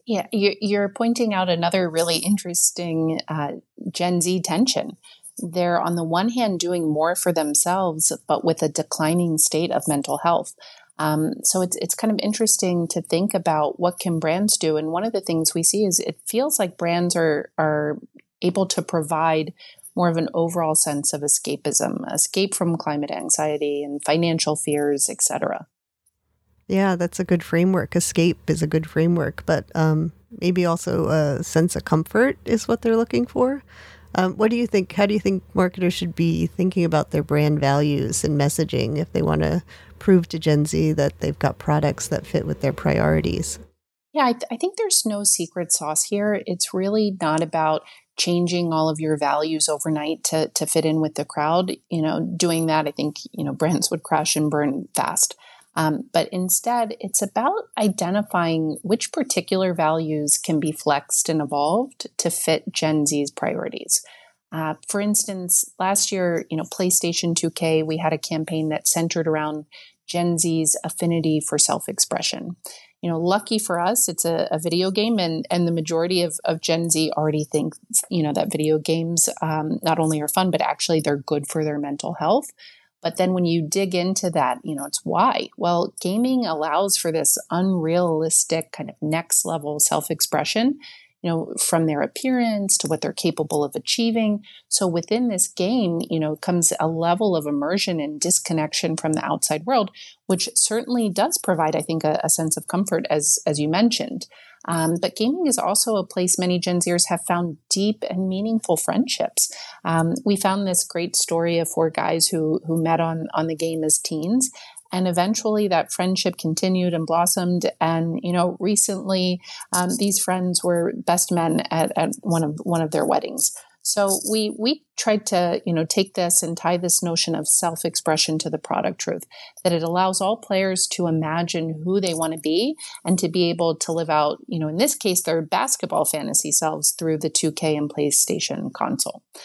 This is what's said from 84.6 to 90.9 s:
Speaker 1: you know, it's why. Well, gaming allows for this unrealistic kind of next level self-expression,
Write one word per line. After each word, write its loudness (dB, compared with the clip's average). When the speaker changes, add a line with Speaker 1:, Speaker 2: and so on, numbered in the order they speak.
Speaker 1:
you -6
know, -8
it's -8
why. 0
Well, 0
gaming 0
allows 0
for -2
this 0
unrealistic 0
kind -10
of -20
next 0
level -4
self-expression, 0